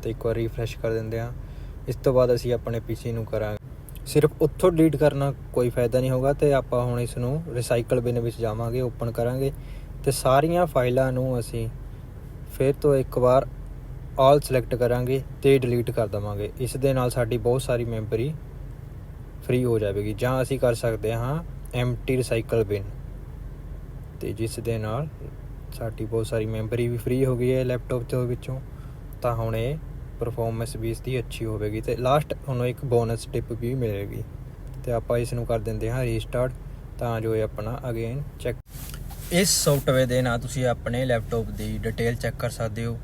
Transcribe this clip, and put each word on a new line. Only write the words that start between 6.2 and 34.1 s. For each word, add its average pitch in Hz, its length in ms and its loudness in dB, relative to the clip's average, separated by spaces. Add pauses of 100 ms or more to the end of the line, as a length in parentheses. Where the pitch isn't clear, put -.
ਤੇ 147 200 4
ਆਪਾਂ 127 320 2
ਹੁਣ 120 140 0
ਇਸ 120 180 -4
ਨੂੰ 127 240 -2 (120)
ਰੀਸਾਈਕਲ 120 480 2
ਬਿਨ 120 180 2
ਵਿੱਚ 117 200 -2
ਜਾਵਾਂਗੇ, 113 420 0
ਓਪਨ 117 300 -2
ਕਰਾਂਗੇ 127 400 0 (540)
ਤੇ 139 60 4
ਸਾਰੀਆਂ 160 540 6
ਫਾਈਲਾਂ 131 460 4
ਨੂੰ 127 280 0
ਅਸੀਂ 117 280 -4 (920)
ਫਿਰ 135 240 6
ਤੋਂ 143 140 6
ਇੱਕ 131 220 0
ਵਾਰ 127 300 6 (800)
all 147 200 8
select 127 300 2
ਕਰਾਂਗੇ 123 440 2 (200)
ਤੇ 139 180 8
ਡਿਲੀਟ 120 320 2
ਕਰ 113 160 2
ਦੇਵਾਂਗੇ। 104 520 -4
ਇਸ 123 180 -4
ਦੇ 135 160 4
ਨਾਲ 123 160 2
ਸਾਡੀ 120 280 0
ਬਹੁਤ 120 240 2
ਸਾਰੀ 120 240 0
ਮੈਮਰੀ 113 480 -2 (1120)
ਫ੍ਰੀ 127 200 4
ਹੋ 117 140 4
ਜਾਵੇਗੀ। 104 340 0
ਜਾਂ 127 280 0
ਅਸੀਂ 127 180 0
ਕਰ 123 140 6
ਸਕਦੇ 113 400 0
ਹਾਂ 131 300 -2 (400)
empty 123 380 0
recycle 113 500 2
bin, 98 180 -2 (1300)
ਤੇ 104 120 -4
ਜਿਸ 110 260 -4
ਦੇ 113 180 -2
ਨਾਲ 110 300 -2 (680)
ਸਾਡੀ 113 320 -6
ਬਹੁਤ 113 220 0
ਸਾਰੀ 110 180 0
ਮੈਮਰੀ 110 420 -2
ਵੀ 120 100 0
ਫ੍ਰੀ 127 280 2
ਹੋ 127 120 2
ਗਈ 123 160 2
ਹੈ 131 100 2
ਲੈਪਟਾਪ 123 460 -2
ਤੋਂ 123 160 0
ਵਿੱਚੋਂ। 123 340 -4 (640)
ਤਾਂ 120 140 2
ਹੁਣ 113 200 -2
ਇਹ 123 220 0 (420)
ਪਰਫਾਰਮੈਂਸ 117 560 -2
ਵੀ 113 160 -2
ਇਸਦੀ 123 280 -4
ਅੱਛੀ - 260 -6
ਹੋਵੇਗੀ। 107 360 -2
ਤੇ 120 140 0
ਲਾਸਟ 127 380 2
ਤੁਹਾਨੂੰ 123 340 -2
ਇੱਕ 123 180 -4
ਬੋਨਸ 117 480 2
ਟਿਪ 120 180 -2
ਵੀ 117 240 -4
ਮਿਲੇਗੀ। 107 480 -4 (640)